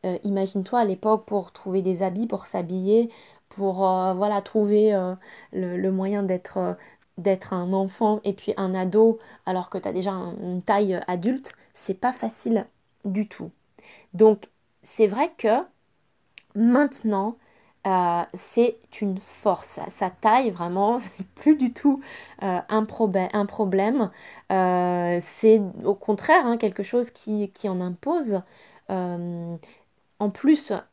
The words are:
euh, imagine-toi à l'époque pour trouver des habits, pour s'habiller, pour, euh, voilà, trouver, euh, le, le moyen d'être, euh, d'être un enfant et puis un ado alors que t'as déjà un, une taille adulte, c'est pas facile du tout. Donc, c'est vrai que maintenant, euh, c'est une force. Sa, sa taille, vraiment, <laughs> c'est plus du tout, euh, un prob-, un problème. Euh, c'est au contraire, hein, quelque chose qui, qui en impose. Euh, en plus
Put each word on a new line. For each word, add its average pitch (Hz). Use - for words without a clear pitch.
euh, 180
imagine-toi 196
à 226
l'époque 214
pour 196
trouver 190
des 185
habits, 196
pour 208
s'habiller, 190
pour, 190
euh, 185
voilà, 202
trouver, 208
euh, 185
le, 180
le 190
moyen 196
d'être, 185
euh, 180
d'être 185
un 180
enfant 202
et 202
puis -
un 185
ado 208
alors 185
que 190
t'as 190
déjà 190
un, 180
une 180
taille 202
adulte, 208
c'est -
pas 254
facile 226
du 208
tout. 170
Donc, 208
c'est -
vrai 233
que 226
maintenant, 233
euh, 180
c'est 233
une 196
force. -
Sa, -
sa 185
taille, 233
vraiment, 185
<laughs> -
c'est 190
plus 302
du 254
tout, 269
euh, 180
un 220
prob-, 196
un 202
problème. 202
Euh, 180
c'est 220
au 196
contraire, 269
hein, 233
quelque 208
chose 240
qui, 208
qui -
en 185
impose. 202
Euh, 175
en 208
plus 285